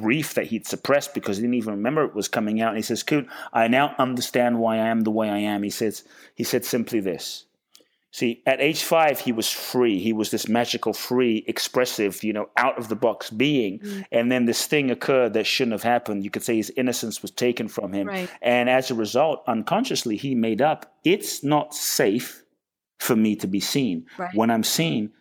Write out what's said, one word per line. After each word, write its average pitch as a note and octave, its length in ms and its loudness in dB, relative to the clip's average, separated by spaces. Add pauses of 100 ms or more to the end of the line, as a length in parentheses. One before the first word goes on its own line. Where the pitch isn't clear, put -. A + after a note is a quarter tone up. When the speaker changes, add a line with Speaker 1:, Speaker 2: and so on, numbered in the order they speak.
Speaker 1:
grief B2+ 340 0
that A2 120 0
he'd G#2+ 200 -6
suppressed - 480 0
because G#2 220 -2
he G#2+ 60 -2
didn't A#2+ 200 0
even G#2+ 120 -4
remember C3 300 0
it - 100 -4
was G#2 140 -4
coming A2 340 0
out. A2+ 80 2
And G#2 80 -4
he G#2+ 40 -2
says, A2 220 -4
"Kute, D3 240 0 (240)
I A2+ 160 4
now C#3 300 4
understand B2 600 0
why A2+ 180 2
I A2 120 2
am A2+ 140 2
the A2 80 2 (100)
way G#2+ 80 0
I G#2 100 -2
am." G#2 240 -2
He G2+ 80 -4
says, G#2 340 -4 (300)
he A#2+ 100 -4
said B2 200 0
simply A#2 360 0
this. - 440 -6 (680)
See, A#2 320 -2
at C3 160 2
age D3 220 2
five, D#3+ 380 4
he B2+ 200 -2
was - 80 0
free. A#2 520 2
He A2 120 0
was G#2+ 180 0
this - 180 -2
magical, A#2 440 0
free, B2 540 0
expressive, A2+ 760 -2
you G#2+ 80 -2
know, G#2 240 -4
out B2+ 200 2
of A#2 120 -8
the A2 80 -2
box A2 340 -2
being. A2+ 480 0
Speaker 2:
Mm. G2+ 320 -10
Speaker 1:
And A#2+ 220 2
then B2 140 2
this A#2 200 0
thing C#3 240 2
occurred B2 440 2
that A#2 120 2
shouldn't A#2 320 0
have - 60 -8 (100)
happened. G#2 300 -2
You G2+ 60 -6
could G#2+ 120 -6
say A2+ 140 0
his G#2+ 200 -2
innocence A#2+ 460 -2
was G2+ 80 -10
taken A#2+ 380 -2
from G2+ 240 -6
him. G2 160 -4
Speaker 2:
Right. F#2 200 -6 (140)
Speaker 1:
And A#2+ 260 4
as C3 220 2
a A#2+ 60 0
result, B2 500 0
unconsciously, B2 680 0
he C3+ 180 -4
made A2+ 260 0
up, D3 200 2 (240)
"It's G3 400 0
not D3 280 2
safe - 680 0 (560)
for B2+ 180 2
me G#2+ 200 4
to G#2 100 -6
be F#2+ 140 -2
seen. F#2 460 -2 (120)
Speaker 2:
Right. F3+ 160 -8
Speaker 1:
When A2+ 160 4
I'm A2+ 140 2
seen, C3+ 560 0